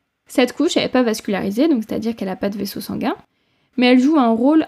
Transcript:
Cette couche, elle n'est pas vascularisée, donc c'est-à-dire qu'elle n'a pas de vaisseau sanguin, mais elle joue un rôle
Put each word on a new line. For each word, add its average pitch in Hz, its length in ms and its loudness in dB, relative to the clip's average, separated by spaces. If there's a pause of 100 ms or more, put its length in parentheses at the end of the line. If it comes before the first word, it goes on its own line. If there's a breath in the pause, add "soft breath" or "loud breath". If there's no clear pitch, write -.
(280)
Cette 247 260 0
couche, 311 240 -2
elle 247 60 0
n'est 247 60 -4
pas 254 120 2
vascularisée, 220 680 -2
donc 247 160 0
c'est-à-dire 226 320 -6
qu'elle 196 120 -8
n'a 185 80 -6
pas 202 160 -4
de 208 80 -8
vaisseau 202 200 -8
sanguin, 208 360 -6 (600)
mais 247 120 2
elle 254 120 6
joue 294 200 4
un 233 100 4
rôle 269 380 2